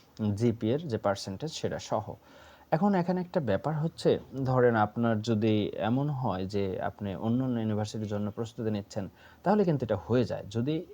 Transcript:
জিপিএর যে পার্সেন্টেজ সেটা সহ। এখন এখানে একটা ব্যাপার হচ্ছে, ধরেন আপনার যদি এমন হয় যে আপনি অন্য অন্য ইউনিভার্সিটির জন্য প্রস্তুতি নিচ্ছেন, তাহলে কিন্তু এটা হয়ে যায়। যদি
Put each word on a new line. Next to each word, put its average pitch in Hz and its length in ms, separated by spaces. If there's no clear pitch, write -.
জিপিএর 117 520
যে 113 100
পার্সেন্টেজ 101 540
সেটা - 280
সহ। - 340
এখন 196 240
এখানে 180 260
একটা 175 180
ব্যাপার 135 380
হচ্ছে, 151 420
ধরেন 123 300
আপনার 113 460
যদি 110 560
এমন 131 320
হয় 113 360
যে 98 360
আপনি 101 340
অন্য 117 280
অন্য 123 160
ইউনিভার্সিটির 107 480
জন্য 104 240
প্রস্তুতি 110 400
নিচ্ছেন, 101 380
তাহলে 202 220
কিন্তু 147 200
এটা 107 100
হয়ে 117 280
যায়। 104 260
যদি 135 440